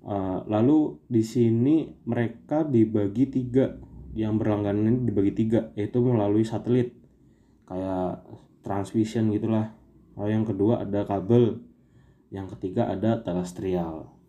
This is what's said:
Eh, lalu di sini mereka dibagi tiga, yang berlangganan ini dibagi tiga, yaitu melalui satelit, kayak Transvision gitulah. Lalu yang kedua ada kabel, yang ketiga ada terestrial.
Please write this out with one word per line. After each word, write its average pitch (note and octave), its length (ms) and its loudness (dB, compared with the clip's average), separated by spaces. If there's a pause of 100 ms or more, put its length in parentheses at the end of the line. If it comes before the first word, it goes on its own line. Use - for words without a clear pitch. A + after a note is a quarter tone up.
Eh, F#2+ 340 -4 (120)
lalu C3+ 580 2
di A2+ 160 2
sini B2 680 2 (100)
mereka A#2 640 -2
dibagi G#2+ 640 2
tiga, B2 420 0 (400)
yang G#2+ 240 -2
berlangganan G#2 480 0
ini B2 240 2
dibagi G2 240 2
tiga, A2 480 0
yaitu A#2+ 240 0
melalui A2 400 2
satelit, A#2+ 480 0 (720)
kayak F#2 560 -4 (400)
Transvision G#2+ 720 -2
gitulah. A2 400 0 (440)
Lalu G#2 160 -4
yang A2 160 2
kedua G#2 360 0
ada G2+ 200 -2
kabel, G#2 560 2 (720)
yang F#2+ 160 -10
ketiga G2 400 -4
ada A2 320 0
terestrial. F2+ 960 -4 (120)